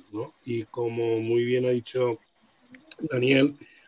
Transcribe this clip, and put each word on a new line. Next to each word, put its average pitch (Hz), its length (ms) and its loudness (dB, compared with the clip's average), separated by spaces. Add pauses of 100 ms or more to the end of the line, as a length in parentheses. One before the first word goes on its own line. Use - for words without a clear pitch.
(120)
¿no? 113 220 -10 (120)
Y 117 180 -4
como 117 560 -2
muy 117 240 0
bien 127 220 0
ha 127 40 2
dicho 123 500 0 (800)
Daniel, 135 560 2 (320)